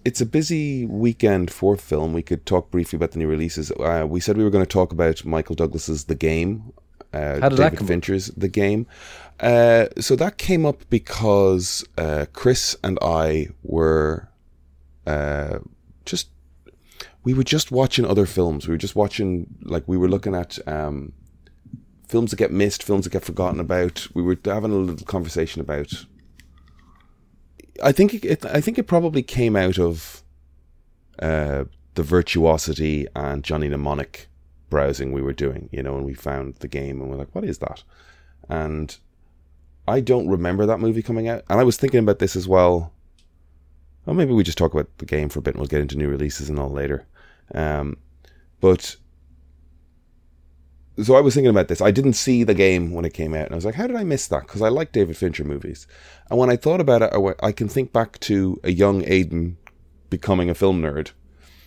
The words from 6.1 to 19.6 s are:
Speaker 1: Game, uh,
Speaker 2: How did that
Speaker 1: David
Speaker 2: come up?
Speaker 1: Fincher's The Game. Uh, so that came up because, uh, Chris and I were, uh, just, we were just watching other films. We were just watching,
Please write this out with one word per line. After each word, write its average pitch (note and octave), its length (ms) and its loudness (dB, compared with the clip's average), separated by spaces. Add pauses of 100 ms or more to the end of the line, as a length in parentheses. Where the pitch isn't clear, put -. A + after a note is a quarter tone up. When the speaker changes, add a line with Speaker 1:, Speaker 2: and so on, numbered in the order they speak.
Speaker 1:
Game, E2+ 580 -4 (400)
uh, D2 260 -6
Speaker 2:
How C3+ 100 2
did C3 100 0
that D#3 100 4
Speaker 1:
David - 80 -4
Speaker 2:
come G#2 80 -4
up? - 40 -4
Speaker 1:
Fincher's F#2 460 -2
The G2 140 -2
Game. G#2 380 0 (520)
Uh, A#2 460 6 (140)
so - 180 0
that F3+ 200 -2
came E3 280 2
up - 240 -2
because, G2+ 960 2 (120)
uh, D2+ 360 -2
Chris - 500 0
and F#2+ 180 -2
I D#2+ 480 0 (140)
were, D#2+ 640 0 (800)
uh, D2 540 -4 (460)
just, - 220 -8 (960)
we B2 100 0
were C3 100 2
just - 280 -2
watching B2+ 340 2
other G2 200 4
films. D#2+ 420 -2
We E2 60 -2
were E2 40 0
just G2 180 -6
watching, G2 520 -2 (160)